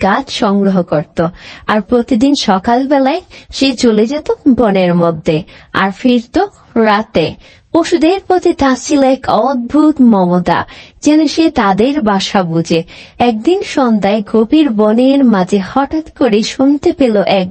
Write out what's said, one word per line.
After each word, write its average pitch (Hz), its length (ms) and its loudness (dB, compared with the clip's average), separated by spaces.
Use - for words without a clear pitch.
গাছ 214 300 -2
সংগ্রহ 196 520 0
করত, 165 440 -4
আর 214 140 0
প্রতিদিন 247 540 0
সকালবেলায় 262 840 0
সে 269 200 -2
চলে 220 320 2
যেত 302 260 -6
বনের 190 460 2
মধ্যে, 170 480 -2
আর 196 180 -2
ফিরত 247 480 -2
রাতে। 214 600 0
পশুদের 330 540 0
প্রতি 359 260 0
তার 262 220 0
ছিল 277 280 -2
এক 262 260 0
অদ্ভুত 269 720 0
মমতা, 180 640 2
যেন 302 260 2
সে 320 240 0
তাদের 240 500 0
বাসা 196 420 -2
বুঝে। 165 400 -2
একদিন 240 440 0
সন্ধ্যায় 214 600 0
গভীর 277 360 2
বনের 240 560 2
মাঝে 202 340 2
হঠাৎ 277 520 -4
করে 220 320 0
শুনতে 285 500 0
পেল 233 240 0
এক 185 340 0